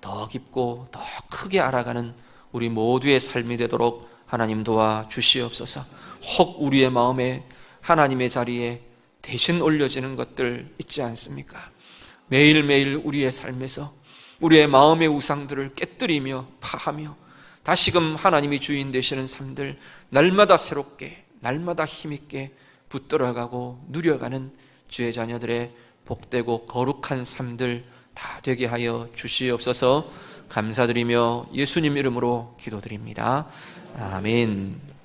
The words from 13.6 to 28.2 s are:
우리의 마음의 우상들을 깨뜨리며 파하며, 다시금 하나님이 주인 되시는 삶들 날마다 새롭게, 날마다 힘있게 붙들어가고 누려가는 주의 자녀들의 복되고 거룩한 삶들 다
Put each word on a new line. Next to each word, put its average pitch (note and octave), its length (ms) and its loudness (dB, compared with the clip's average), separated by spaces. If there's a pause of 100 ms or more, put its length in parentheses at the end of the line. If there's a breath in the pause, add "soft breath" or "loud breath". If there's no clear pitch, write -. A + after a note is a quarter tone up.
우리의 D#3 280 8
마음의 D3+ 400 8
우상들을 C#3 680 -4
깨뜨리며 C3+ 760 -4 (120)
파하며, D3+ 560 -8 (480 loud breath)
다시금 E3+ 520 4
하나님이 D3 440 2
주인 C#3 320 -4
되시는 C3 360 -2
삶들 C3+ 500 -10 (320 loud breath)
날마다 F#3 480 6
새롭게, - 680 -8 (140)
날마다 D#3 460 -4
힘있게 C#3 680 -10 (440 soft breath)
붙들어가고 B2 920 -4
누려가는 C3+ 640 -2 (360 soft breath)
주의 A#2+ 260 -4
자녀들의 A#2+ 580 -4 (340 soft breath)
복되고 A#2+ 600 -4
거룩한 B2+ 600 -4
삶들 A#2+ 580 -6 (300 soft breath)
다 - 280 -14